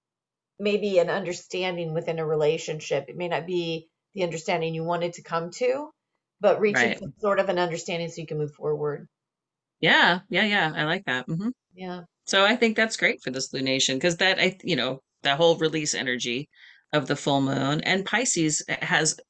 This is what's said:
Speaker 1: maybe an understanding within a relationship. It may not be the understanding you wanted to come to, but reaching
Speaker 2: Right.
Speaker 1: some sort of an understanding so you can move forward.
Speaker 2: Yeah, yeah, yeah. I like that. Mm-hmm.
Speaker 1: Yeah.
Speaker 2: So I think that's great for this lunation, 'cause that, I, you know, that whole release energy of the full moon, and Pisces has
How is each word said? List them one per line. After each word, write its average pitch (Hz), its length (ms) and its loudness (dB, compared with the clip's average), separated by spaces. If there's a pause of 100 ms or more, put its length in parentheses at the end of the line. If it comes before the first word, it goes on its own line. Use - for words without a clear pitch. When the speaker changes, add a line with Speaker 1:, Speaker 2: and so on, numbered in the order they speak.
(600)
Speaker 1:
maybe 202 380 2
an 170 100 2
understanding 175 840 -4
within 165 260 -2
a 160 60 -2
relationship. 156 840 0
It - 100 -14
may 175 100 -4
not 165 180 -2
be 165 440 -4 (240)
the 190 100 -2
understanding 165 500 -2
you 160 100 -4
wanted 170 300 -2
to 151 100 -18
come 170 280 -4
to, 269 380 -2 (500)
but 185 200 4
reaching 190 320 2
Speaker 2:
Right. - 40 -4
Speaker 1:
some - 240 -12
sort 196 200 2
of 190 100 0
an 175 80 0
understanding 170 520 -2
so 170 120 -12
you 156 60 -12
can 156 100 -6
move 147 160 -4
forward. 147 540 -4 (720)
Speaker 2:
Yeah, 185 480 4
yeah, 190 160 2
yeah. 196 320 2
I 156 80 0
like 156 220 -2
that. 127 200 -4
Mm-hmm. 175 220 -2 (260)
Speaker 1:
Yeah. 180 280 -10 (240)
Speaker 2:
So 196 180 4
I 220 120 4
think 226 200 2
that's 220 200 0
great - 260 0
for - 80 -6
this 131 220 -6
lunation, 135 480 0
'cause 175 180 2
that, 190 220 2
I, 185 240 2
you 160 120 0
know, 131 260 -2 (200)
that 139 160 2
whole 165 200 6
release 156 360 0
energy 123 540 -4 (440)
of 143 160 0
the 143 80 0
full 139 240 2
moon, 135 420 0
and 190 240 0
Pisces 175 600 0
has 156 500 0 (120)